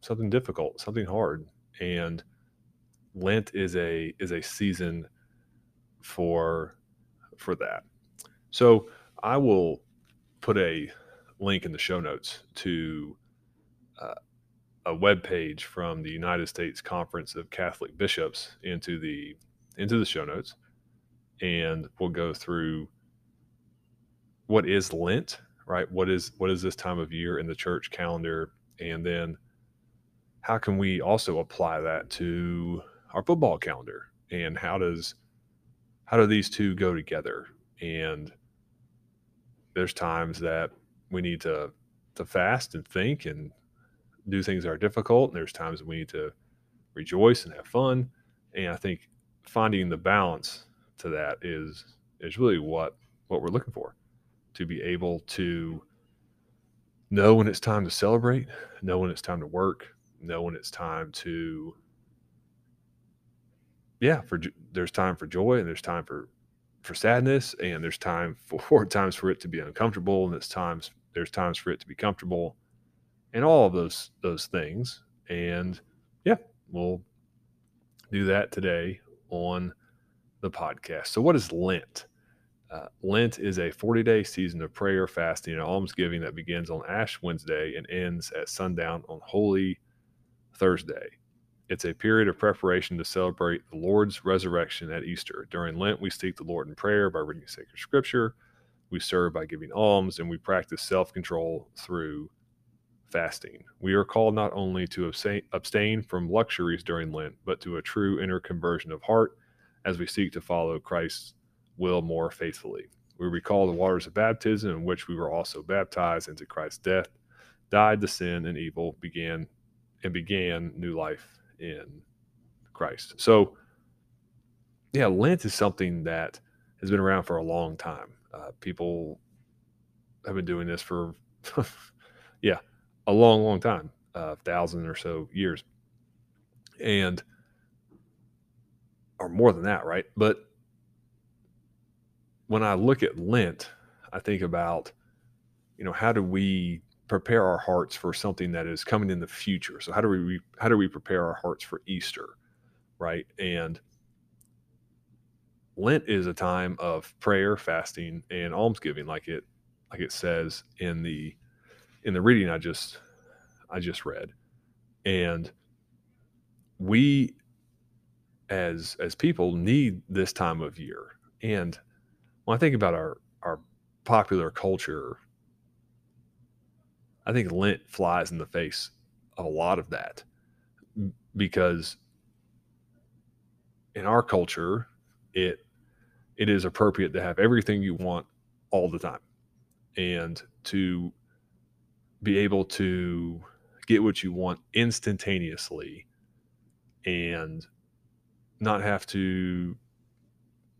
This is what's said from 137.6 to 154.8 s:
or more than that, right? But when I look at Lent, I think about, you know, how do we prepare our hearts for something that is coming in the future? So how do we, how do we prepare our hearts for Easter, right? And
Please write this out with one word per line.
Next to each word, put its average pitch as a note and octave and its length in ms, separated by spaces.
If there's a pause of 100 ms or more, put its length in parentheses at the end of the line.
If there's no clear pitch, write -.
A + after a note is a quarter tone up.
or F2+ 120
more G#2 240
than E2+ 100
that, G2 220
right? F2 200 (100)
But G#2+ 300 (2000)
when A2 160
I G2+ 120
look B2+ 280
at - 140
Lent, F2+ 520 (420)
I F#2 80
think G2 220
about, E2+ 500 (840)
you - 80
know, F2+ 80
how A2 180
do A2+ 100
we F#2 600 (260)
prepare G#2+ 380
our F2+ 120
hearts F2+ 380
for F2 180
something F#2 380
that E2 160
is E2 160
coming G#2+ 260
in F2+ 100
the E2+ 80
future? - 520
So E2+ 140
how G#2 80
do A2 80
we, F2+ 300 (200)
how A2+ 80
do A2+ 100
we G2 120
prepare F2 360
our E2+ 160
hearts F2 220
for - 240
Easter, - 400 (720)
right? E2+ 260 (140)
And E2+ 400 (2000)